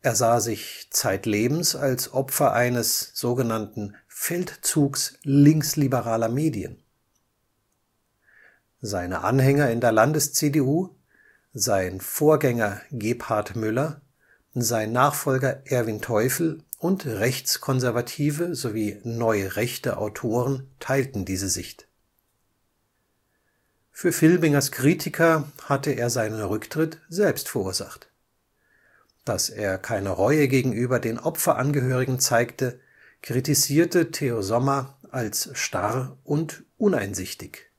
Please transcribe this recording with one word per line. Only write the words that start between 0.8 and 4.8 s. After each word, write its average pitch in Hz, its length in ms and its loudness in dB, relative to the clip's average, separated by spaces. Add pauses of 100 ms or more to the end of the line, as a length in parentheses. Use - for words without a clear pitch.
zeitlebens 117 840 0
als 135 380 -2
Opfer 135 400 0
eines 123 640 0
sogenannten 113 800 -2 (140)
Feldzugs - 1120 -2